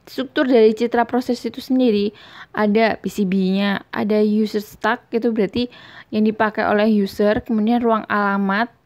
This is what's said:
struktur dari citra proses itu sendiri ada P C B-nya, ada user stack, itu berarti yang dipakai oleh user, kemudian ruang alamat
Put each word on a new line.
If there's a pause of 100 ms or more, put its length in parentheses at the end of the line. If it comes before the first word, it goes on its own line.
(100)
struktur
dari
citra
proses
itu
sendiri (400)
ada
P
C
B-nya,
ada
user
stack,
itu
berarti (400)
yang
dipakai
oleh
user,
kemudian
ruang
alamat (120)